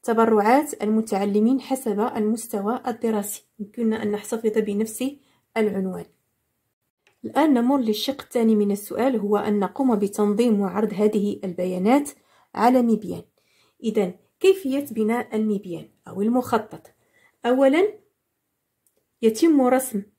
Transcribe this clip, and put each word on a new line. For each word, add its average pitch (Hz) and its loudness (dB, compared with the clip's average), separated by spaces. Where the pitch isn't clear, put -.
تبرعات 226 2
المتعلمين 214 0
حسب 226 -4
المستوى 220 -4
الدراسي، 220 -4
يمكن 220 -4
أن 220 -4
نحتفظ 220 -4
بنفس 208 -4
العنوان. 190 -2
الآن 285 2
نمر 247 2
للشق 226 -2
الثاني 226 2
من 202 2
السؤال، 233 -2
هو 202 0
أن 208 0
نقوم 233 0
بتنظيم 208 2
وعرض 202 -2
هذه 208 0
البيانات 185 0
على 247 4
مبيان. 214 -2
إذن 208 -2
كيفية 285 2
بناء 226 -2
المبيان 196 -4
أو 175 -8
المخطط؟ 233 -2
أولا 269 4
يتم 269 2
رسم 247 0